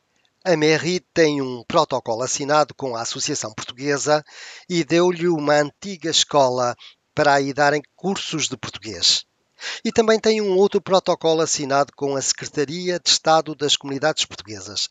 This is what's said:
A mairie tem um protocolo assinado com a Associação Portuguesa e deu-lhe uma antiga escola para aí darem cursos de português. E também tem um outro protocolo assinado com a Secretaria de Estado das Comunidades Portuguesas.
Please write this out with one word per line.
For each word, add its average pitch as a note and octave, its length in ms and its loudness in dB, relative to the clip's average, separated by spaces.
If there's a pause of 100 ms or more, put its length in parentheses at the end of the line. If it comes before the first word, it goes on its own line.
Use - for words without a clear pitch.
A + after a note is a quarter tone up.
(480)
A F3 80 4
mairie D#3 440 2 (120)
tem D3+ 300 2
um B2+ 220 -6
protocolo B2 580 -2
assinado C#3+ 540 0
com C3 200 -8
a A2+ 60 -6
Associação B2+ 500 -6
Portuguesa C#3+ 720 -2 (460)
e E3+ 140 0
deu-lhe E3+ 440 2
uma D3 280 2
antiga D#3 560 -2
escola B2+ 680 2 (380)
para D3 180 4
aí C#3 180 2
darem D3 300 2 (140)
cursos F3 520 -4
de G2+ 80 -8
português. - 680 -4 (580)
E A3+ 80 -2
também A3 280 4
tem A3 220 0
um G3 140 2
outro G3+ 240 4
protocolo E3 640 0
assinado C#3 540 0
com C#3 200 -4
a C3+ 60 -2
Secretaria E3 800 -4
de - 100 -4
Estado D#3+ 460 2
das C#3+ 200 0
Comunidades C#3 500 -4
Portuguesas. G2+ 640 -10